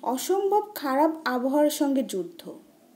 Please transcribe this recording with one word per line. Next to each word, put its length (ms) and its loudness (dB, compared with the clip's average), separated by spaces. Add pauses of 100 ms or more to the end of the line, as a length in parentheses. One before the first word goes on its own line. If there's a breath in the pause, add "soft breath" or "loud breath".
অসম্ভব 720 0
খারাপ 360 2 (140)
আবহাওয়ার 440 2
সঙ্গে 340 0
যুদ্ধ। 560 -8 (360)